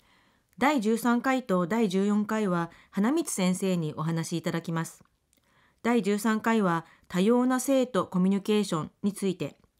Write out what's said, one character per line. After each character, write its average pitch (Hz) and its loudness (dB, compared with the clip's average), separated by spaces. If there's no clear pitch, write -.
第 277 4
十 220 2
三 240 0
回 262 0
と 185 0
第 226 0
十 190 0
四 208 0
回 214 -2
は 170 -2
花 202 0
光 330 -2
先 185 0
生 185 -2
に 156 -4
お 151 -6
話 165 -4
し 175 -4
い 160 -6
た 170 -4
だ 165 -2
き 170 -8
ま 165 -2
す。 - -16
第 233 2
十 202 0
三 220 0
回 226 2
は 170 0
多 180 -2
様 240 4
な 254 0
性 262 2
と 190 -2
コ 180 -2
ミ 190 4
ュ 196 2
ニ 196 -2
ケ 214 2
ー 202 0
シ 185 -4
ョ 151 -2
ン - -10
に 196 0
つ 196 -6
い 180 0
て、 147 -8